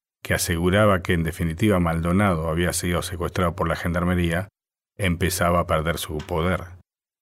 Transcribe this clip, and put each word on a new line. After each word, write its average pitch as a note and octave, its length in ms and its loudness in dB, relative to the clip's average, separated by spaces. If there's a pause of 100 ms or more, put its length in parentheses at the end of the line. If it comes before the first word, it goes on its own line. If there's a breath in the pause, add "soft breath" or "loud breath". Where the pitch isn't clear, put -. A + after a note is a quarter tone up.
(240)
que - 100 -2
aseguraba F2+ 720 2
que F#2 100 0
en E2+ 80 2
definitiva E2+ 580 0
Maldonado E2+ 720 2
había E2+ 240 0
sido E2+ 300 -2
secuestrado E2+ 520 -2
por E2+ 120 -2
la D#2+ 80 -2
Gendarmería, F2 720 0 (500)
empezaba F2 600 0
a E2 80 0
perder D#2+ 320 0
su D#2 180 -8
poder, E2+ 440 -2 (600)